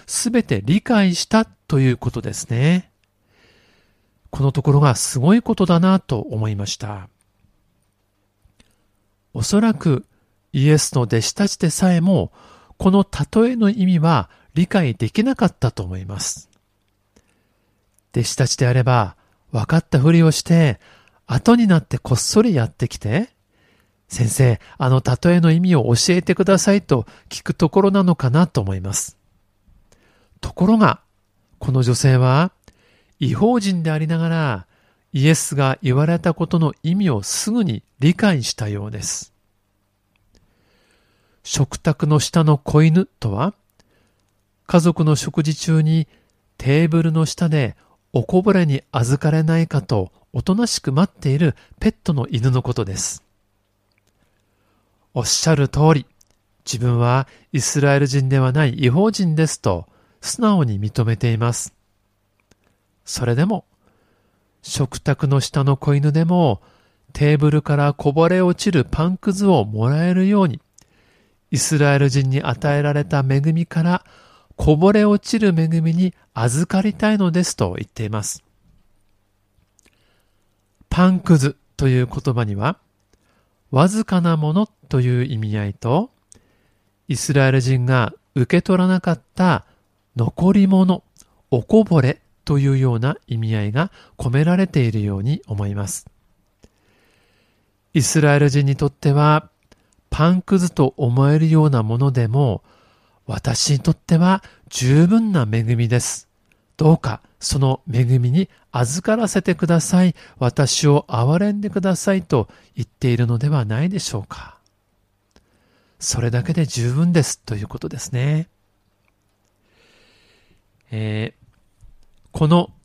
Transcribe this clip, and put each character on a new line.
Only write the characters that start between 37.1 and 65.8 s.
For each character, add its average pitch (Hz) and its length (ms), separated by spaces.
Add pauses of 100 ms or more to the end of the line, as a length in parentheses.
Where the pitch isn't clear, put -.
を 104 100
す - 300
ぐ 233 120
に 120 200 (160)
理 151 160
解 185 260
し - 140
た 107 140
よ 101 160
う 107 60
で 104 120
す。 - 280 (2000)
食 - 360
卓 - 260
の 151 140
下 165 240
の 151 140
子 151 260
犬 160 240 (120)
と 113 120
は、 135 220 (1120)
家 180 120
族 165 240
の 151 120
食 - 260
事 151 140
中 160 260
に 156 260 (500)
テ 147 280
ー 160 40
ブ 165 120
ル 160 100
の 160 140
下 165 240
で 139 260 (380)
お 123 100
こ 185 200
ぼ 208 100
れ 180 140
に 135 240
預 127 280
か 151 120
れ 160 100
な 160 180
い 165 80
か 139 140
と 98 300 (200)
お 123 120
と 185 100
な 233 140
し - 120
く - 120
待 156 200
っ - 80
て 135 140
い 139 60
る 156 160 (240)
ペ 214 100
ッ 214 140
ト 170 100
の 127 140
犬 127 240
の 127 100
こ 123 140
と 110 100
で 98 120
す。 - 260 (1900)
お 131 60
っ 110 40
し - 220
ゃ 160 80
る 139 140
通 - 100 (160)
り、 135 100 (600)
自 - 120
分 120 220
は 123 280 (240)
イ 135 100
ス - 200
ラ 139 140
エ 143 40
ル 139 60
人 131 240
で 135 80
は 131 140
な 151 140
い 120 120
異 123 140
邦 190 200
人 180 220
で 160 140
す - 120
と 90 280 (340)
素 - 200
直 202 240
に 104 140
認 107 240
め 110 140
て 117 160
い 110 60
ま 120 140
す。 - 200 (1300)
そ - 200
れ 120 80
で 139 120
も、 202 200 (960)
食 - 400
卓 - 260
の 139 120
下 - 240
の 135 140
子 143 180